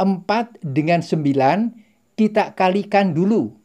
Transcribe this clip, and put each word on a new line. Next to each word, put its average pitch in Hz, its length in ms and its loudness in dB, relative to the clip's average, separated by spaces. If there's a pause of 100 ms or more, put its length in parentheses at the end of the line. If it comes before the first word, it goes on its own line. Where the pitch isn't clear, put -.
empat 196 640 -2
dengan 156 400 0
sembilan 147 640 0 (480)
kita 214 400 0
kalikan 196 560 0
dulu. 170 400 0 (120)